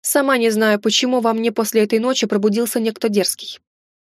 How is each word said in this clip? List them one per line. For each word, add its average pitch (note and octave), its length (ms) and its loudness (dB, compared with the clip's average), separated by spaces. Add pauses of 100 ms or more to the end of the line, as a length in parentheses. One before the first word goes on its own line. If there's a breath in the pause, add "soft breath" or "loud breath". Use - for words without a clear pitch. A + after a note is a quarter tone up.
Сама C4+ 360 0
не A3+ 140 2
знаю, G#3+ 300 2
почему B3 400 0
во A3+ 120 0
мне A3+ 200 -2
после A3 320 0
этой A3 160 0
ночи B3 260 -2
пробудился G#3+ 540 0
некто A3 280 -2
дерзкий. - 520 -4 (440)